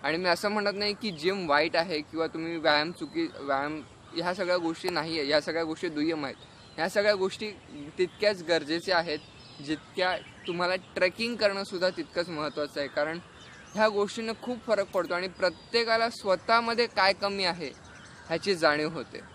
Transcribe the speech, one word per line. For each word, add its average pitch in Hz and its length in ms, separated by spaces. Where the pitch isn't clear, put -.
आणि 151 140
मी 185 120
असं 175 200
म्हणत 202 240
नाही 208 200
की 208 180
जिम 175 380
वाईट 160 260
आहे 165 260
किंवा 160 260
तुम्ही 165 300
व्यायाम 151 340
चुकी, 160 360
व्यायाम 143 420
ह्या 170 180
सगळ्या 180 240
गोष्टी 165 320
नाही 165 300
आहे, 139 80
ह्या 151 140
सगळ्या 165 220
गोष्टी 160 260
दुय्यम 156 360
आहेत. 120 100
ह्या 170 140
सगळ्या 208 260
गोष्टी 202 360
तितक्याच 185 460
गरजेच्या 165 540
आहेत 160 220
जितक्या 170 520
तुम्हाला 175 280
ट्रेकिंग 190 600
करणंसुद्धा 196 540
तितकंच 175 400
महत्त्वाचं 147 500
आहे. 139 100
कारण 156 300
ह्या 220 140
गोष्टीनं 214 540
खूप 240 160
फरक 202 200
पडतो 180 260
आणि 180 140
प्रत्येकाला 226 840
स्वतःमध्ये 226 800
काय 196 260
कमी 196 300
आहे 170 240
ह्याची 165 280
जाणीव 151 340
होते. 160 300